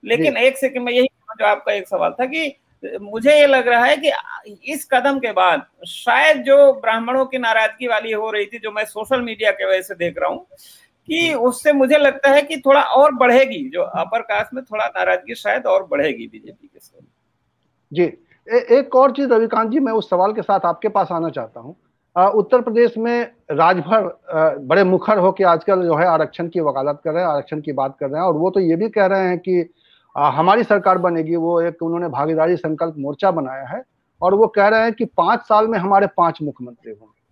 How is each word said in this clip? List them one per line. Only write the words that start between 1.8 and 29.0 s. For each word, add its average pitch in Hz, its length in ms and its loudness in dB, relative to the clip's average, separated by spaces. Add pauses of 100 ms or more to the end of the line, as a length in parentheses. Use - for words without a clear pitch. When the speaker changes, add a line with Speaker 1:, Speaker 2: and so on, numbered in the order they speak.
Speaker 1:
सवाल 175 240 -2
था 254 140 -6
कि 311 340 -6 (420)
मुझे 226 380 2
ये 285 80 6
लग 262 200 2
रहा 240 180 4
है 294 120 2
कि 285 140 -2 (540)
इस 277 280 -10
कदम 269 260 0
के 226 120 -4
बाद 180 340 2 (220)
शायद 277 500 0
जो 269 360 6
ब्राह्मणों 240 520 -2
की 262 120 -8
नाराजगी 226 500 0
वाली 226 240 -2
हो 220 200 -4
रही 208 140 -4
थी, 214 140 -16
जो 220 120 -10
मैं 214 140 -6
सोशल 220 360 -4
मीडिया 220 300 -2
के 196 180 -4
वजह 185 120 0
से 190 140 -12
देख 170 220 -6
रहा 156 120 -2
हूँ, 175 160 -10 (600)
कि 330 240 -2
Speaker 2:
हम्म। 247 120 -2
Speaker 1:
उससे 254 300 0
मुझे 269 240 4
लगता 277 320 2
है 285 120 6
कि 294 160 -6
थोड़ा 269 260 4
और 285 300 4
बढ़ेगी, 247 560 2
जो 170 120 -4
अपर 175 400 -4
कास्ट 208 320 -4
में 254 100 -12
थोड़ा 214 220 -6
नाराजगी 185 500 -4
शायद 220 300 -4
और 190 260 0
बढ़ेगी 143 360 -4
बीजेपी 110 400 -20
के - 120 -20
साथ। - 260 -20 (880)
Speaker 2:
जी, 170 100 2 (540)
ए-, 233 140 0
एक 269 240 2
और 262 160 6
चीज 269 200 -2
रविकांत 226 400 0
जी, 285 80 0
मैं 240 140 -2
उस 220 160 -2
सवाल 190 240 2
के 214 80 -6
साथ 196 240 0
आपके 170 220 -2
पास 202 240 0
आना 165 180 -4
चाहता 120 300 -12
हूँ। 135 160 -20 (420)
अ, 190 180 4
उत्तर 220 260 2
प्रदेश 233 360 0
में 233 340 -4 (200)
राजभर, 175 800 0
अ, 156 280 0
बड़े 147 260 2
मुखर 185 340 2
होके 185 260 2
आजकल 180 400 2
जो 170 120 2
है 170 120 2
आरक्षण 160 400 -2
की 175 120 -4
वकालत 143 440 -4
कर 160 80 -4
रहे 170 120 -2
हैं, 175 60 -2
आरक्षण 147 320 -6
की 147 100 -10
बात 135 280 -6
कर 143 80 -6
रहे 147 140 -6
हैं, 185 60 0
और 170 60 0
वो 165 160 0
तो 185 100 -2
ये 165 160 2
भी 208 140 -4
कह 208 160 0